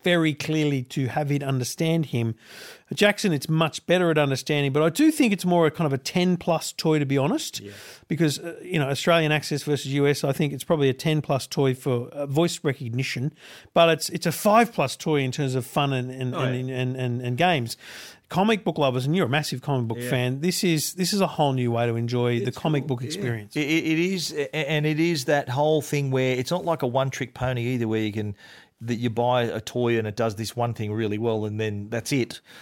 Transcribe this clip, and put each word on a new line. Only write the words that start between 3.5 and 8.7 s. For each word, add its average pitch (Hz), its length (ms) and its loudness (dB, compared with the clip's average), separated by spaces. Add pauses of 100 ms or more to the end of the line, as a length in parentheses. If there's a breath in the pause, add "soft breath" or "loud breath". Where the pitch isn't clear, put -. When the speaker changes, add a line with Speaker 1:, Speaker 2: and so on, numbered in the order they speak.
Speaker 1:
better 175 240 4
at 156 60 2
understanding, 143 560 0
but 147 100 4
I 165 60 4
do 285 220 6
think 254 240 4
it's 180 100 -4
more 175 220 4
a 151 40 4
kind 165 160 0
of 139 60 2
a 135 60 0
ten 180 400 2
plus 165 340 -2
toy, 156 260 2
to 147 80 2
be 139 120 2
honest, 190 420 -2
Speaker 2:
Yeah. 101 120 -14 (360 loud breath)
Speaker 1:
because, 147 300 0
uh, 170 240 -12
you 180 160 -2